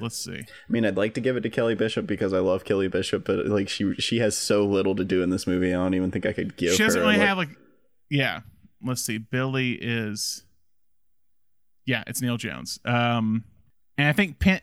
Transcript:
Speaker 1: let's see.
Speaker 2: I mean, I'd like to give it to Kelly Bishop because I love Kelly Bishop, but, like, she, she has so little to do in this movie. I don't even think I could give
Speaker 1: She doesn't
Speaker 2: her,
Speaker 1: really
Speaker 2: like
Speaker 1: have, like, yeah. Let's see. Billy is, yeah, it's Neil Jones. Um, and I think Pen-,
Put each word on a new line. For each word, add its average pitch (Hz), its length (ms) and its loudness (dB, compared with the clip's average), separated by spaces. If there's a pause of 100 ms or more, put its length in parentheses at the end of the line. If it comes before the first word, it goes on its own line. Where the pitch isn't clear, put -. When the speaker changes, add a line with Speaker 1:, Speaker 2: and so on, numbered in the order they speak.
Speaker 1:
let's 113 200 -6
see. 90 180 -10
Speaker 2:
I - 40 -14 (240)
mean, 117 160 2
I'd 95 140 0
like 107 160 0
to 131 80 -4
give 127 120 0
it 120 100 -2
to 117 40 -2
Kelly 117 260 0
Bishop 110 320 -2
because 95 280 -2
I 92 60 2
love 92 260 0
Kelly 98 220 2
Bishop, 95 360 -2
but, 98 220 0
like, 101 240 0
she, - 240 0
she - 240 -2
has 107 180 2
so 104 300 2
little 95 300 2
to 92 80 0
do 92 180 2
in 90 80 2
this 90 160 -2
movie. 92 240 2
I 90 80 0
don't 92 160 0
even 92 160 0
think 90 160 -2
I 101 80 -2
could - 240 -4
give 87 160 2
Speaker 1:
She 214 80 4
doesn't - 180 4
Speaker 2:
her, - 60 2
Speaker 1:
really 208 140 4
Speaker 2:
like 208 60 4
Speaker 1:
have, 196 120 0
like, 165 100 -2 (640)
yeah. 131 300 0 (440)
Let's 127 160 -2
see. 110 160 -4
Billy 127 640 -2
is, 110 640 -6 (1400)
yeah, 113 200 -2
it's - 140 -8
Neil 120 160 -2
Jones. 76 480 -8
Um, 117 600 0 (520)
and 143 120 4
I 151 40 4
think 170 280 0
Pen-, 190 220 4